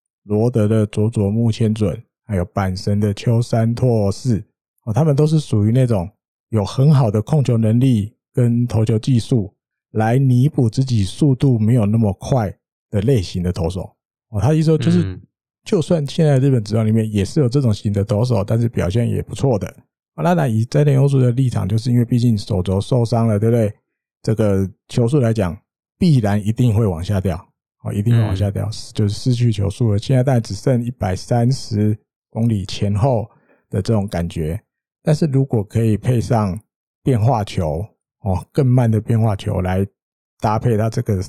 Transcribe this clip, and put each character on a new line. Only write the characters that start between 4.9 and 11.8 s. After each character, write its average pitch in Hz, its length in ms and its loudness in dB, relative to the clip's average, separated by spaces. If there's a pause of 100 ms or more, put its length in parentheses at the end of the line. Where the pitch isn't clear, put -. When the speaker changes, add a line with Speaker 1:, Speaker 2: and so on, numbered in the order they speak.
Speaker 1:
他 156 120 0
们 147 100 2
都 151 100 4
是 156 140 2
属 104 260 0
于 110 60 2
那 127 160 2
种 101 220 -2 (400)
有 107 140 0
很 139 300 2
好 131 160 4
的 107 120 0
控 147 220 0
球 120 140 0
能 113 220 2
力 117 340 0 (200)
跟 120 340 0
投 110 180 0
球 110 140 0
技 127 180 0
术 107 380 -2 (360)
来 113 280 0
弥 131 300 4
补 123 200 0
自 131 140 -2
己 120 200 0
速 139 300 0
度 123 240 2
没 110 160 2
有 120 120 2